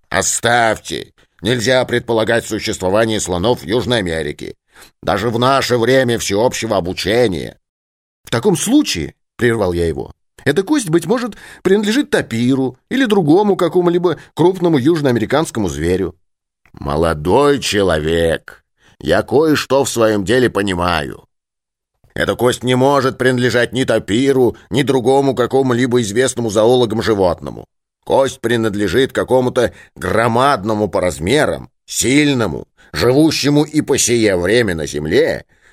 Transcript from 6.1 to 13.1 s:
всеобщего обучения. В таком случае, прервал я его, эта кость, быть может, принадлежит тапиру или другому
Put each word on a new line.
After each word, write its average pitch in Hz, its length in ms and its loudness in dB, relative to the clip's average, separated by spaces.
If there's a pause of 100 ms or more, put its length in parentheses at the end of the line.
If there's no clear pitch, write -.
всеобщего 110 580 -2
обучения. 90 840 -2 (640)
В - 60 -14
таком 175 260 0
случае, 185 580 0 (220)
прервал 113 360 0
я 87 140 0
его, 67 260 -6 (320)
эта 147 180 0
кость, 233 260 -2
быть 160 180 0
может, 233 300 -2 (260)
принадлежит 202 480 2
тапиру 131 680 0 (120)
или 262 140 0
другому 196 520 4